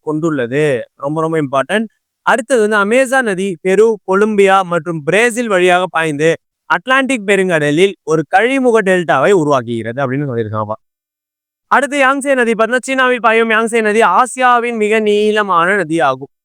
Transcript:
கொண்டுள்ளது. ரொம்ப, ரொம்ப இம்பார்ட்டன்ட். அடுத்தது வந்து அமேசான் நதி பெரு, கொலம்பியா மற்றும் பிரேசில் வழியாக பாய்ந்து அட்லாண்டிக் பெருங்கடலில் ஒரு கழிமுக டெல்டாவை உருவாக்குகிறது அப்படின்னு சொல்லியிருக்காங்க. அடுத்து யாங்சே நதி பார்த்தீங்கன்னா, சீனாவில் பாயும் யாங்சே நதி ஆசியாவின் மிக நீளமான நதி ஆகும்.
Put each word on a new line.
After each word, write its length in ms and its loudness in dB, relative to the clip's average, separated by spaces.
கொண்டுள்ளது. 640 -2
ரொம்ப, 260 -6
ரொம்ப 180 -2
இம்பார்ட்டன்ட். 480 -2
அடுத்தது 380 0
வந்து 160 0
அமேசான் 480 0
நதி 360 -4
பெரு, 460 2
கொலம்பியா 560 2
மற்றும் 400 -4
பிரேசில் 460 0
வழியாக 380 2
பாய்ந்து 500 -2
அட்லாண்டிக் 560 -2
பெருங்கடலில் 680 0
ஒரு 200 0
கழிமுக 480 2
டெல்டாவை 460 2
உருவாக்குகிறது 720 0
அப்படின்னு 260 -4
சொல்லியிருக்காங்க. 440 -6
அடுத்து 320 0
யாங்சே 360 0
நதி 180 2
பார்த்தீங்கன்னா, 280 0
சீனாவில் 400 -2
பாயும் 300 2
யாங்சே 300 0
நதி 220 2
ஆசியாவின் 760 0
மிக 240 0
நீளமான 760 0
நதி 240 -2
ஆகும். 320 -2